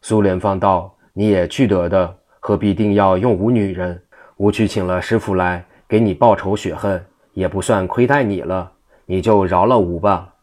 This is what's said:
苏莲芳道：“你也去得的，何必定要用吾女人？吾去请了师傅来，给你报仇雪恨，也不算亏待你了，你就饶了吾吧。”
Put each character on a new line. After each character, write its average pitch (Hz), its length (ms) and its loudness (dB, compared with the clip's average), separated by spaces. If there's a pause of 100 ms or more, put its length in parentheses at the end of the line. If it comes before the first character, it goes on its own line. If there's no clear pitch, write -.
苏 110 180 0
莲 92 180 2
芳 98 200 -2
道 92 360 0 (200)
：“你 104 140 0
也 92 180 2
去 127 200 0
得 90 220 0
的， 87 280 0 (240)
何 104 160 0
必 101 180 0
定 104 200 0
要 98 220 4
用 107 180 0
吾 98 160 -2
女 101 220 0
人？ 90 280 -8 (380)
吾 101 120 2
去 107 160 0
请 95 200 -4
了 90 140 -2
师 113 180 -2
傅 101 160 -2
来， 90 300 -2 (240)
给 110 120 2
你 104 120 2
报 110 220 4
仇 95 220 -4
雪 85 180 -6
恨， 92 280 -4 (300)
也 92 140 -4
不 90 160 -4
算 98 240 0
亏 120 200 0
待 139 160 2
你 101 200 -2
了， 90 300 -6 (340)
你 92 160 -2
就 104 220 4
饶 90 200 2
了 123 140 4
吾 87 200 0
吧。” 92 320 -2 (120)